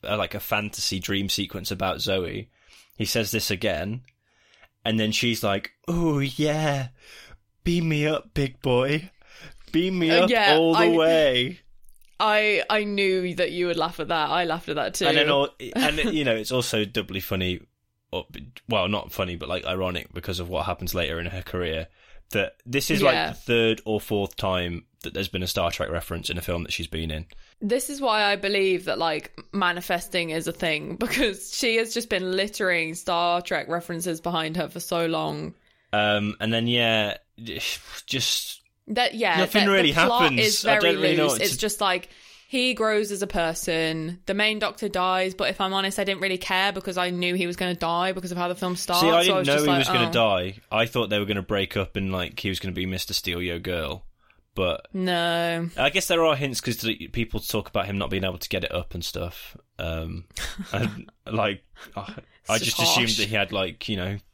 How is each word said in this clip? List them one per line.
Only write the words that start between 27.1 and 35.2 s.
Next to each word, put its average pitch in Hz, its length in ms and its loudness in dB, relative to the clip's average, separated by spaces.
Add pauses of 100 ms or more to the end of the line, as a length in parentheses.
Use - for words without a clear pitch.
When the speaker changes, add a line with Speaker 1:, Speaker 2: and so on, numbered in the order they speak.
Speaker 1:
in. 78 140 -6 (340)
Speaker 2:
This 240 300 -2
is 277 100 -10
why 220 240 2
I 202 140 2
believe 190 480 2
that, 160 120 -2
like, 160 400 -4 (140)
manifesting 175 800 -2
is 160 180 -2
a 165 60 -4
thing, 151 420 -2
<laughs> - 40 -14
because 240 540 -2
she 226 220 2
has 220 180 0
just 233 140 -4
been 185 300 -2
littering 180 580 0
Star 175 460 0
Trek 175 260 -4
references 170 540 -4
behind 160 340 -2
her 156 140 -2
for 175 100 -12
so 170 260 -2
long. 156 480 -4 (380)